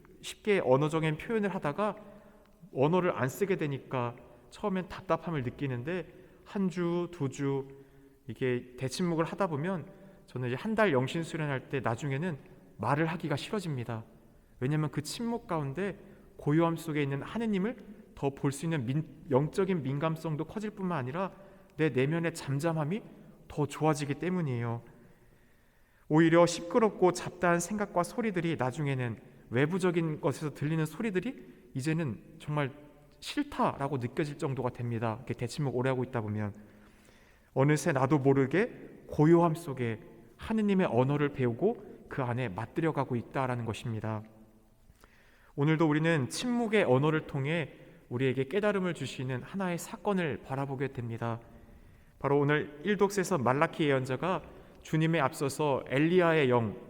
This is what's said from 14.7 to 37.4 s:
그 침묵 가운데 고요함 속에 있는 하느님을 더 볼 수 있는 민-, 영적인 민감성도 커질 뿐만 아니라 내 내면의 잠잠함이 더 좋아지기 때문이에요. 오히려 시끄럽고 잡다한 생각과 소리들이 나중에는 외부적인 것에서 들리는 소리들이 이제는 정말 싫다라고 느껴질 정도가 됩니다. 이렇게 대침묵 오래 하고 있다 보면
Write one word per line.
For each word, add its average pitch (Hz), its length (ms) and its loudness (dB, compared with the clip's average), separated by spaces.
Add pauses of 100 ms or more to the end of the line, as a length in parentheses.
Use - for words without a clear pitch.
그 143 120 -4
침묵 233 440 -6
가운데 165 520 -4 (380)
고요함 165 400 4
속에 151 260 -2
있는 139 200 -2
하느님을 220 540 0 (380)
더 139 160 0
볼 139 220 0
수 143 120 -8
있는 160 220 0
민-, 147 180 0 (260)
영적인 156 520 2
민감성도 156 600 -2
커질 214 260 -8
뿐만 185 280 -4
아니라 147 340 -4 (440)
내 156 140 2
내면의 160 440 2
잠잠함이 160 680 -2 (460)
더 147 180 -2
좋아지기 147 480 0
때문이에요. 131 680 -2 (1300)
오히려 165 380 8
시끄럽고 185 640 2
잡다한 175 460 0
생각과 196 440 -2
소리들이 170 560 -2
나중에는 127 580 -2 (340)
외부적인 165 720 0
것에서 147 340 -2
들리는 156 300 0
소리들이 180 500 -4 (400)
이제는 143 460 -2 (180)
정말 147 320 -2 (500)
싫다라고 151 800 -2
느껴질 143 400 -4
정도가 131 320 -2
됩니다. 117 480 -2
이렇게 - 160 -6
대침묵 127 420 -4
오래 127 140 2
하고 127 140 0
있다 120 160 -4
보면 104 320 -2 (1040)